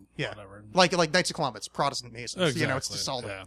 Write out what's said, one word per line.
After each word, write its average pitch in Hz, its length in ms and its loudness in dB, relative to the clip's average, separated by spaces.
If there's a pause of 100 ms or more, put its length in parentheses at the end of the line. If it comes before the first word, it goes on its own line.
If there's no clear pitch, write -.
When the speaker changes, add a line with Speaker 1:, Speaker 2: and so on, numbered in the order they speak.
(180)
Speaker 1:
Yeah. 127 120 -2
Speaker 2:
whatever. 101 440 -14
Speaker 1:
Like, 180 180 8
like 170 220 4
Knights 180 160 4
of - 80 -6
Columbus, 123 320 -4
Protestant 135 420 -2
Masons. 123 480 0
You 151 80 2
know, 135 80 2
it's - 120 -2
Speaker 2:
Exactly, 151 100 -8
Speaker 1:
just - 120 -4
all 127 120 -4
the, 110 80 -8
Speaker 2:
yeah. 95 180 -8